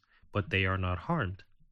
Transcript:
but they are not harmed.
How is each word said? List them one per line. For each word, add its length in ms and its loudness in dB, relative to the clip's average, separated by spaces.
but 180 -2
they 160 4
are 120 2
not 220 -2
harmed. 440 -2